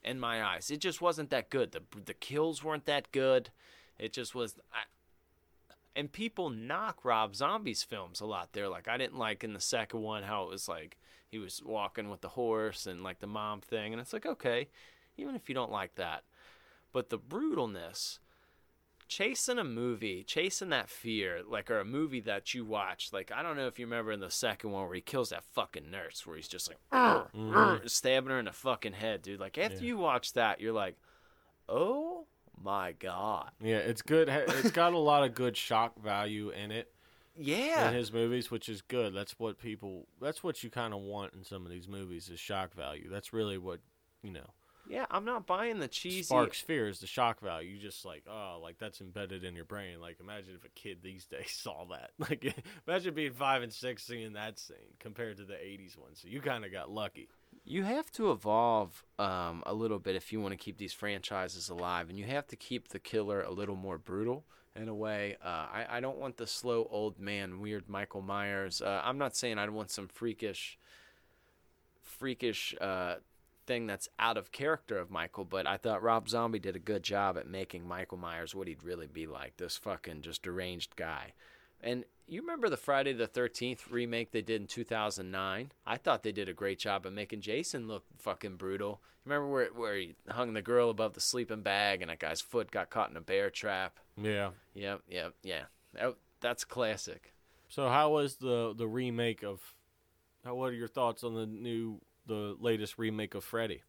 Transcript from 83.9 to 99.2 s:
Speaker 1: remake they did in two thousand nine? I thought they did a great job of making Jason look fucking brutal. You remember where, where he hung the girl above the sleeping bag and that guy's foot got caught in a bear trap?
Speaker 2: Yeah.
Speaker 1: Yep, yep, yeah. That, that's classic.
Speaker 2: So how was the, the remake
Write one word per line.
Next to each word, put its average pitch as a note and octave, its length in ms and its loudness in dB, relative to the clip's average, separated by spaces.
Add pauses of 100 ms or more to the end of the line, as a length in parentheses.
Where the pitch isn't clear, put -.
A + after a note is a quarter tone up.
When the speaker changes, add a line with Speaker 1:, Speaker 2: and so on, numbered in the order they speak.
Speaker 1:
remake A#2 400 0
they A2+ 100 2
did G#2+ 200 0
in G2 60 -8
two - 160 -4
thousand G#2+ 460 -2
nine? F#2+ 420 -2 (140)
I A#2 120 0
thought B2 260 4
they A2 80 0
did G2 180 -2
a F2+ 40 -4
great G2 260 0
job G2 260 0
of F#2+ 80 -6
making G#2 280 -6
Jason A#2 460 -2
look G#2+ 180 -6 (120)
fucking G2 380 -4
brutal. G2 460 -2 (220)
You C3+ 80 -4
remember C#3+ 220 0
where, C3 140 6
where A2 300 -2
he F2 180 -4 (140)
hung A#2 240 0
the G#2+ 100 0
girl A#2+ 260 8
above G#2+ 240 2
the - 80 -4
sleeping A2+ 400 0
bag G2+ 400 6
and F2 80 -6
that D#2+ 100 -4
guy's D#2+ 220 0
foot A2+ 300 0
got F#2+ 180 0
caught G#2+ 220 2
in D2 60 -8
a E2 40 -8
bear G2 300 2
trap? F#2+ 480 -2 (200)
Speaker 2:
Yeah. G#2 300 2 (240)
Speaker 1:
Yep, G2 360 -4
yep, F2 240 -4 (100)
yeah. E2+ 200 -4 (300)
That, B2 220 0 (260)
that's A#2+ 240 -2
classic. - 680 -2 (340)
Speaker 2:
So C#3 200 0
how D3 260 8
was C#3+ 240 2
the, A#2+ 380 2
the A2+ 120 0
remake A#2 560 2